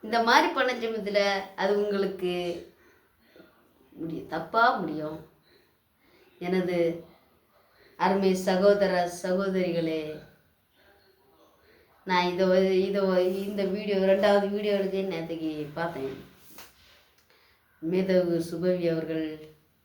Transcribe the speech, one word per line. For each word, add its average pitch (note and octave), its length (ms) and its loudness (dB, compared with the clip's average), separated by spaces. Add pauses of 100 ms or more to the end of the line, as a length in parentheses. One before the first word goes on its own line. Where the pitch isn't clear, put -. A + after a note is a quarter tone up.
இந்த A3+ 200 0
மாதிரி D4 300 4
பண்ண B3+ 200 0
சமயத்துல A3 460 -2 (360)
அது G3 220 0
உங்களுக்கு G3 540 -2 (1600)
முடியும், E3 360 -10
தப்பா A3+ 480 0
முடியும். D#3 540 -8 (1080)
எனது F3+ 380 0 (1200)
அருமை F#3+ 360 4
சகோதர F#3 760 2 (100)
சகோதரிகளே, F3+ 800 0 (2000)
நான் F3+ 240 2
இதை F3+ 160 2
வ-, F#3+ 400 4
இதை G3 140 0
வ-, F#3 420 2
இந்த G3+ 200 -4
வீடியோ, G3+ 320 -2
ரெண்டாவது G3 540 4
வீடியோ G3+ 240 -2
எடுக்க G3 240 -2
நேற்றுக்கு E3 760 -6
பார்த்தேன். C3+ 420 -6 (1700)
மேதகு F3+ 580 2
சுபவி E3+ 520 -2
அவர்கள் D#3+ 640 -6 (320)